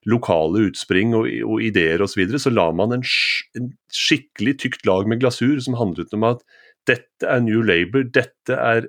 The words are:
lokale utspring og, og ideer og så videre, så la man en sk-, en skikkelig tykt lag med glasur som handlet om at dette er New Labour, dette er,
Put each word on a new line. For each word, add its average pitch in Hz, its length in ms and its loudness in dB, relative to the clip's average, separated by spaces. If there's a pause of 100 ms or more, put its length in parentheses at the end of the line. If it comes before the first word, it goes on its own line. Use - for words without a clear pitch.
lokale 101 640 2
utspring 104 460 0
og, 117 160 0 (160)
og 110 160 -2
ideer 92 400 2
og 98 60 0
så - 80 -8
videre, 101 240 0
så 135 120 0
la 87 200 2
man 101 200 0
en 127 100 -2
sk-, - 440 -2 (100)
en 123 160 -8 (200)
skikkelig 135 680 -2
tykt - 260 -6
lag 98 220 0
med 113 140 -2
glasur 127 420 0
som 127 120 -4
handlet 87 380 -4
om 107 120 -2
at 123 180 0 (440)
dette - 400 -2
er 131 140 2
New 113 220 2
Labour, 98 420 2
dette 123 500 -2
er, 117 340 0